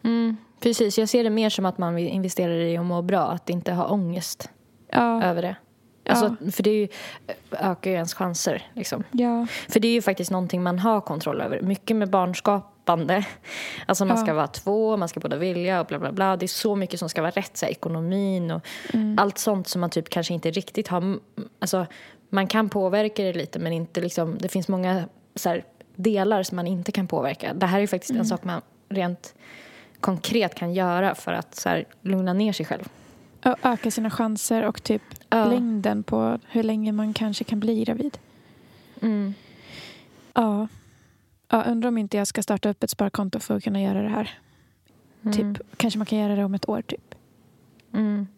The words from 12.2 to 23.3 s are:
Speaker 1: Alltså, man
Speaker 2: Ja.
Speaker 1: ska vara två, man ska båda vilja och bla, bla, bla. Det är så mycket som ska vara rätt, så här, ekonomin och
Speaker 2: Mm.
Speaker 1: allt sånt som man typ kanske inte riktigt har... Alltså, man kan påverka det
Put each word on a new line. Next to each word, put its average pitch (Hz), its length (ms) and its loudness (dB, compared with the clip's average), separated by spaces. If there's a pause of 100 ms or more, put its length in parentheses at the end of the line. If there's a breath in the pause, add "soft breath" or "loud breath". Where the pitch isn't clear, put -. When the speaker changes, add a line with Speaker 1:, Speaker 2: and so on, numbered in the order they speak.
Speaker 1:
Alltså, 190 180 2
man 226 120 4
Speaker 2:
Ja. 226 80 2
Speaker 1:
ska 165 100 2
vara 151 120 2
två, 220 500 0
man 175 120 -2
ska 165 120 -8
båda 131 160 -4
vilja 180 440 0
och - 60 -2
bla, 147 120 -4
bla, 160 140 -4
bla. 190 240 2
Det 180 100 -4
är - 20 -4
så 208 280 0
mycket 185 240 -2
som 170 80 -4
ska 170 140 -4
vara 170 80 2
rätt, - 260 -6
så - 100 -2
här, - 60 -2
ekonomin 175 800 -2
och 160 160 -4 (260 loud breath)
Speaker 2:
Mm. 214 260 2
Speaker 1:
allt 196 200 2
sånt 196 300 0
som 180 120 -2
man 175 100 0
typ 160 180 -2
kanske 175 260 -2
inte 165 160 0
riktigt 196 380 -4
har... 185 300 0 (400)
Alltså, 185 280 0 (420 loud breath)
man 196 180 0
kan 214 220 2
påverka 208 540 0
det 185 100 0